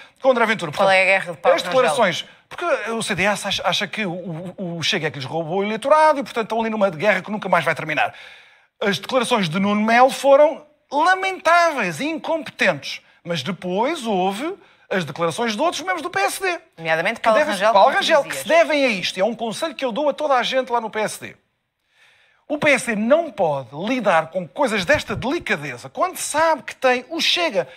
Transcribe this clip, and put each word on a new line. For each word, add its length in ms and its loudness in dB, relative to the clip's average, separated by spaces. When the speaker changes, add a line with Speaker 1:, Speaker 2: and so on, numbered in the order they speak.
Speaker 1:
com 100 4
André 140 4
Ventura. 260 -2
Speaker 2:
Qual 160 2
Speaker 1:
Portanto, 100 6
Speaker 2:
é 40 6
a 40 4
guerra 280 0
de 60 -16
Paulo 160 4
Speaker 1:
as 80 -2
Speaker 2:
Rangel? 180 0
Speaker 1:
declarações, 440 2
porque 180 -10
o 100 -4
C 140 -4
D 80 -2
S 240 0
acha, 200 -4
acha 200 -2
que 180 -6
o, 60 -4
o, 680 -8
o 60 -8
Chega 240 -2
é 40 -4
que 60 -12
lhes 80 -10
roubou 340 -4
o 40 0
eleitorado 560 4
e, 40 -2
portanto, 220 -6
estão 140 -4
ali 100 -2
numa 200 2
guerra 320 0
que 100 -10
nunca 180 -6
mais 140 2
vai 100 0
terminar. 400 -2
As 180 0
declarações 500 0
de 100 -2
Nuno 220 2
Melo 280 6
foram 560 4
lamentáveis 1080 2
e 60 -4
incompetentes, 960 -4
mas 200 -6
depois 640 -4
houve 480 -2
as 160 -2
declarações 500 -4
de 60 -4
outros 220 -2
membros 180 -4
do 80 -6
P 100 -4
S 220 -2
D. 180 -2
Speaker 2:
Nomeadamente 420 -2
Speaker 1:
Que 60 -4
Speaker 2:
Paulo 120 4
Speaker 1:
devem-se 220 0
Speaker 2:
Rangel, 140 2
Speaker 1:
Paulo 180 6
Speaker 2:
como 60 0
tu 40 0
Speaker 1:
Rangel, 220 2
que 60 -8
Speaker 2:
dizias. 140 -8
Speaker 1:
se 60 -6
devem 360 4
a 20 4
isto. 320 -4
É 40 2
um 120 0
conselho 400 -6
que 100 -6
eu 60 -2
dou 180 0
a 40 0
toda 200 0
a 80 4
gente 300 -2
lá 100 0
no 80 -8
P 100 -6
S 220 -4
D. 140 -14
O 100 -4
P 140 2
S 160 0
D 80 -2
não 340 2
pode 460 -2
lidar 560 0
com 160 -6
coisas 360 -2
desta 320 0
delicadeza 720 -6
quando 280 -4
sabe 460 0
que 120 -14
tem 340 0
o 120 -4
Chega. 560 0